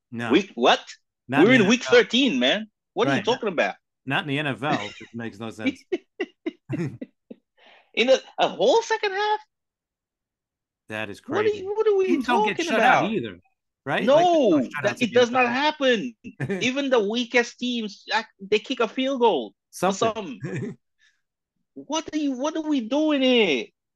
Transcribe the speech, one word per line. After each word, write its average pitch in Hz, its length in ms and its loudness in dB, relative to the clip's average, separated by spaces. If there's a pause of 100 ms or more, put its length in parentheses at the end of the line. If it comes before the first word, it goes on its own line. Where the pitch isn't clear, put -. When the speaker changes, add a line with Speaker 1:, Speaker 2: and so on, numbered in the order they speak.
(100)
Speaker 1:
No. 117 220 -4
Speaker 2:
Week 196 240 2
what? 135 240 4 (480)
Speaker 1:
Not 135 160 4
Speaker 2:
We're 226 80 6
Speaker 1:
in 254 80 6
Speaker 2:
in - 20 4
Speaker 1:
the 185 60 2
Speaker 2:
week 240 140 2
Speaker 1:
N - 40 -8
F - 60 8
L. 247 80 10
Speaker 2:
thirteen, 226 400 2
man. 175 260 2 (280)
What 202 120 0
are - 60 2
you 131 60 2
Speaker 1:
Right. 104 60 -4
Speaker 2:
talking - 240 0
about? 123 280 0 (300)
Speaker 1:
Not 143 160 -2
in 160 60 -10
the 139 120 -2
N 151 80 -4
F 113 140 -4
L. 147 160 -2 (220)
It 107 140 -20
makes 113 240 -10
no 113 120 -10
sense. 110 300 -6 (920)
<laughs> - 20 -8 (1200)
Speaker 2:
In 226 140 0
a, 262 100 4 (200)
a 160 100 2
whole 247 340 2
second 427 300 -4
half? 427 280 -2 (1500)
Speaker 1:
That 107 220 -8
is 98 160 -16
Speaker 2:
What 320 120 -6
are 427 40 0
Speaker 1:
crazy. 427 160 0
Speaker 2:
you, 381 180 -8
what 440 100 0
are 403 100 2
we 381 100 0
Speaker 1:
Teams 294 200 -2
don't 247 140 2
Speaker 2:
talking 427 140 0
Speaker 1:
get 339 120 -4
shut - 140 0
out - 240 4
Speaker 2:
about? 208 80 -4
Speaker 1:
either, 113 260 -6 (460)
right? 156 200 -2
Speaker 2:
No, 254 120 4
Speaker 1:
Like, 339 80 6
there's 311 260 4
no 294 80 4
shutouts 208 240 -6
Speaker 2:
that, 208 200 -2
Speaker 1:
in - 20 0
Speaker 2:
it 208 100 -2
Speaker 1:
the 247 60 4
Speaker 2:
does 233 100 2
not 254 160 0
Speaker 1:
N 233 60 -2
F 240 40 -4
L. 277 60 -2
Speaker 2:
happen. 254 520 -2 (100)
Speaker 1:
<laughs> 175 380 -8
Speaker 2:
Even 262 280 -2
the 247 100 4
weakest 233 600 -2
teams, 233 520 -8
like, 220 140 -2 (140)
they 196 180 0
kick 254 220 -6
a 226 80 0
field 262 320 -4
goal 165 280 2
or - 40 -20 (180)
Speaker 1:
Something. 196 720 -4
Speaker 2:
something. 185 380 -8
Speaker 1:
<laughs> - 40 -20 (880)
Speaker 2:
What 285 380 -6
are 302 60 -4
you, 285 140 -2
what 285 240 -4
are 311 120 -6
we 285 200 0
doing 294 340 0
here? 214 440 2 (300)